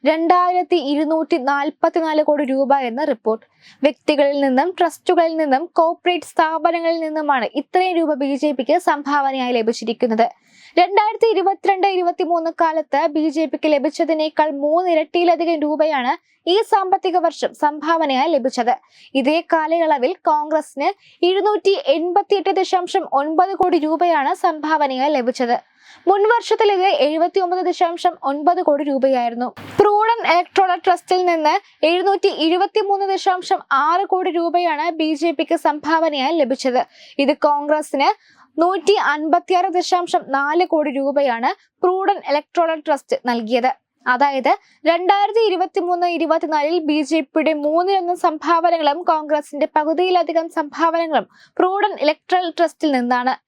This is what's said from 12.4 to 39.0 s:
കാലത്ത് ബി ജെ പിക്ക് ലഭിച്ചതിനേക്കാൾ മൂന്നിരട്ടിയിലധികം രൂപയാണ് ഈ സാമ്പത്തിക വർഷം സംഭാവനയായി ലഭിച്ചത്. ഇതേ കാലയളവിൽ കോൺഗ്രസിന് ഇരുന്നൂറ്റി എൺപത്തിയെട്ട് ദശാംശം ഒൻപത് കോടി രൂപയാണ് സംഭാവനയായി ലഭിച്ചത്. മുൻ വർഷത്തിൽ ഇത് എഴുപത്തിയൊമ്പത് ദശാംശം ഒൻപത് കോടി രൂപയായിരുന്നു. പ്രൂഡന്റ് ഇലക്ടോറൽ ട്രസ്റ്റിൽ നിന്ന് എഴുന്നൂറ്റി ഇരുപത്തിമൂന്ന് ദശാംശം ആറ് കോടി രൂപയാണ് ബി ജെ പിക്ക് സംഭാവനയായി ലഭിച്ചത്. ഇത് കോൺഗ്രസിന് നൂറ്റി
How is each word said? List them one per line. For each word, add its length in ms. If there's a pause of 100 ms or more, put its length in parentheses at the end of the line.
കാലത്ത് 460
ബി 220
ജെ 180
പിക്ക് 260
ലഭിച്ചതിനേക്കാൾ 760
മൂന്നിരട്ടിയിലധികം 1120
രൂപയാണ് 520 (340)
ഈ 160
സാമ്പത്തിക 560
വർഷം 360
സംഭാവനയായി 760
ലഭിച്ചത്. 420 (420)
ഇതേ 220 (160)
കാലയളവിൽ 600 (140)
കോൺഗ്രസിന് 640 (340)
ഇരുന്നൂറ്റി 520 (120)
എൺപത്തിയെട്ട് 720
ദശാംശം 520
ഒൻപത് 420
കോടി 240
രൂപയാണ് 560
സംഭാവനയായി 760
ലഭിച്ചത്. 440 (520)
മുൻ 140 (100)
വർഷത്തിൽ 400
ഇത് 160 (180)
എഴുപത്തിയൊമ്പത് 600
ദശാംശം 560
ഒൻപത് 400
കോടി 220
രൂപയായിരുന്നു. 640 (300)
പ്രൂഡന്റ് 540
ഇലക്ടോറൽ 540
ട്രസ്റ്റിൽ 380
നിന്ന് 300 (320)
എഴുന്നൂറ്റി 440 (160)
ഇരുപത്തിമൂന്ന് 680
ദശാംശം 480 (120)
ആറ് 340
കോടി 240
രൂപയാണ് 560 (140)
ബി 140
ജെ 160
പിക്ക് 360
സംഭാവനയായി 760
ലഭിച്ചത്. 400 (360)
ഇത് 160 (120)
കോൺഗ്രസിന് 640 (540)
നൂറ്റി 320 (180)